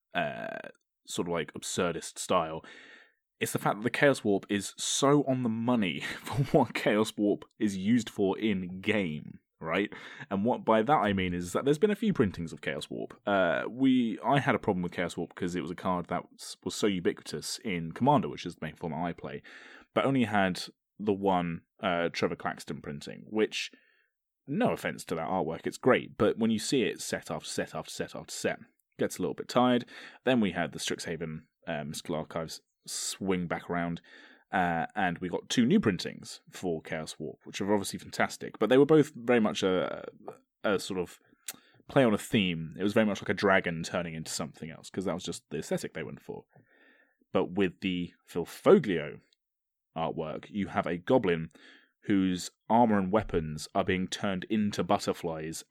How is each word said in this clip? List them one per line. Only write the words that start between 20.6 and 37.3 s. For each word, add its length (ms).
the 140
one, 480
uh, 280
Trevor 260
Claxton 460
printing, 480
which, 420
no 280
offense 320
to 100
that 140
artwork, 360
it's 120
great, 400
but 200
when 140
you 80
see 240
it 180
set 300
after 160
set 260
after 160
set 280
after 160
set, 260
it 60
gets 180
a 40
little 120
bit 140
tired. 380
Then 160
we 100
had 220
the 60
Strixhaven, 640
uh, 200
Mystical 300
Archives 440
swing 640
back 220
around, 320
uh, 420
and 260
we 100
got 180
two 180
new 140
printings 640
for 300
Chaos 360
Warp, 280